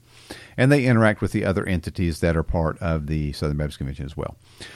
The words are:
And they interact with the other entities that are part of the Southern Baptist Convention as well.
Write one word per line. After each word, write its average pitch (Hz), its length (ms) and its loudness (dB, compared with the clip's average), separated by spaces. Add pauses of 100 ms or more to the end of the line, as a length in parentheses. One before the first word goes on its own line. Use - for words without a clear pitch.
(560)
And 127 140 4
they 143 140 4
interact 113 360 4
with 98 120 -2
the 104 120 0
other 98 220 0
entities 85 540 -2
that 85 160 2
are 80 80 2
part 82 340 -2
of 80 300 -2
the 76 240 -2
Southern 73 240 -2
Baptist 73 220 -4
Convention 69 280 -8
as 76 100 -12
well. - 200 -8 (400)